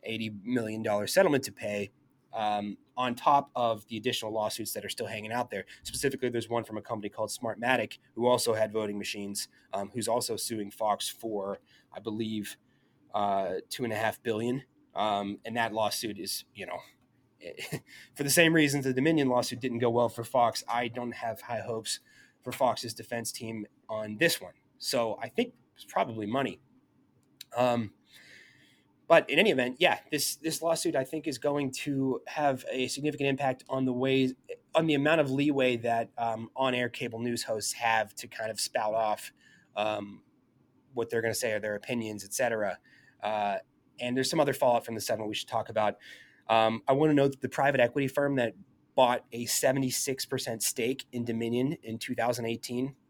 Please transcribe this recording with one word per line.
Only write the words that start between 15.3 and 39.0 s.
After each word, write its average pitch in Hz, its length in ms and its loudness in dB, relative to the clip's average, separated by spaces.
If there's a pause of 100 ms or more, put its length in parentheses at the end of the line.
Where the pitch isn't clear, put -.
and 113 120 -6
that 113 160 0
lawsuit 107 460 -2
is, - 260 -8 (100)
you 95 120 -12
know, 90 120 -8 (640)
<laughs> - 400 -10 (340)
for - 80 -6
the 143 80 0
same 165 220 8
reasons 143 320 4
the 135 80 2
Dominion 139 360 4
lawsuit 123 320 2
didn't 120 180 -2
go 120 120 2
well 117 180 4
for 117 140 -6
Fox, 120 460 2
I 120 200 -2
don't 120 240 -6
have 113 280 -8
high 117 200 -6
hopes 113 400 -6 (420)
for 123 100 -8
Fox's 117 420 0
defense 117 380 -8
team 113 340 -8 (220)
on 107 300 -6
this - 220 2
one. 90 140 -16 (240)
So 117 420 -2
I - 80 -8
think 240 260 -2 (200)
it's - 100 -20
probably 113 420 -2
money. 113 340 -2 (960)
Um, 120 360 2 (1120)
but 165 240 8
in 143 80 0
any 208 120 2
event, 127 280 0
yeah, 160 220 4 (100)
this, - 260 -2
this 156 240 -4
lawsuit, 165 340 0
I 135 80 2
think, 156 240 -6
is 135 120 -4
going 143 340 0
to 135 540 -2
have 151 440 0
a 127 180 -2
significant 139 400 -2
impact 135 380 0
on 131 200 0
the 127 60 0
ways, 131 420 2 (400)
on 165 120 4
the 151 80 4
amount 151 280 4
of 139 80 2
leeway 135 480 2
that, 117 400 0
um, 113 360 -4
on-air 123 360 0
cable 117 280 -6
news 120 240 -2
hosts 110 300 -4
have 113 440 2
to 120 120 -12
kind 110 220 -6
of 104 100 -8
spout 110 320 -2
off, 110 400 0 (440)